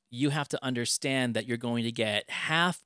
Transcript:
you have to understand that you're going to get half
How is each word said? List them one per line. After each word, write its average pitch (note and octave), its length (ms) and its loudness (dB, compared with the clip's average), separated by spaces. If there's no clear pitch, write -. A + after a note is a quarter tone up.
you C3+ 200 0
have D3 180 -2
to - 160 -4
understand B2+ 680 0
that A2 120 0
you're A#2+ 100 0
going A#2+ 280 -2
to A#2 80 0
get G#2+ 360 0
half E3 580 0